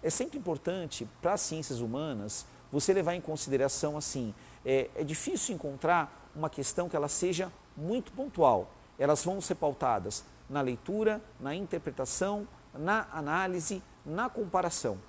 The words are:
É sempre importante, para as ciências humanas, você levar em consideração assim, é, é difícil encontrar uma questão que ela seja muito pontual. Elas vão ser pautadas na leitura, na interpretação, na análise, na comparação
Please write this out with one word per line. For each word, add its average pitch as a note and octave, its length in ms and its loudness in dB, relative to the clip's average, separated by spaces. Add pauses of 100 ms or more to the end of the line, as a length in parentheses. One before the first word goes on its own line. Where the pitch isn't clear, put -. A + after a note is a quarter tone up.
É D#3+ 80 2
sempre C4 280 0
importante, E3+ 680 -4 (160)
para F3 120 4
as G3+ 80 0
ciências D3 400 -2
humanas, A#2 640 -4 (260)
você D3+ 220 4
levar F3 220 4
em F3+ 40 -4
consideração C#3+ 800 0
assim, B2 360 -4 (320)
é, C3 300 4
é - 80 -2
difícil D#3+ 520 0
encontrar D3+ 800 0
uma D3+ 160 -2
questão F3 380 -2
que E3+ 80 -4
ela D3 140 2
seja F3+ 420 0 (240)
muito F#3+ 380 -4
pontual. D#3 580 4 (260)
Elas C#3+ 280 4
vão F#3+ 160 0
ser F3+ 140 0
pautadas A#2+ 680 0 (260)
na C#3+ 120 0
leitura, G#3 600 0 (200)
na C3+ 120 -4
interpretação, F#3 920 -2 (260)
na F3+ 380 0
análise, F3 720 -2 (220)
na F#3+ 240 -2
comparação F3 680 0 (120)